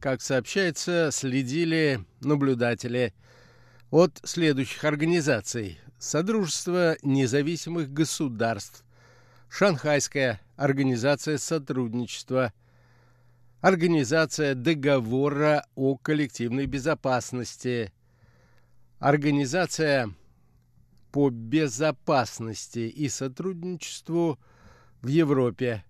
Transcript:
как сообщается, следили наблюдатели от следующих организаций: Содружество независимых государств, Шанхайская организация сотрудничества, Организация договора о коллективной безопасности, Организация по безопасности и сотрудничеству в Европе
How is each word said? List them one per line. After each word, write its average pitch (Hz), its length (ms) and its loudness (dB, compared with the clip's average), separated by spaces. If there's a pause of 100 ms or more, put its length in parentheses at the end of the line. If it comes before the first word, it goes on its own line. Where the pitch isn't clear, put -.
как 131 220 -2
сообщается, 165 880 0
следили 139 960 0 (140)
наблюдатели 123 920 0 (800)
от 170 320 4
следующих 147 600 0
организаций: 143 960 0 (180)
Содружество 175 1040 0
независимых 143 880 0
государств, 117 920 -2 (640)
Шанхайская 143 920 0 (140)
организация 139 840 0
сотрудничества, 127 1120 -4 (1080)
Организация 160 960 2
договора 143 1200 2
о 135 220 0
коллективной 139 720 -2
безопасности, 123 1300 -4 (1080)
Организация 143 1120 0 (960)
по 143 200 2
безопасности 120 1500 -2
и 117 300 -4
сотрудничеству 170 1300 -4 (640)
в 120 60 -6
Европе 127 800 2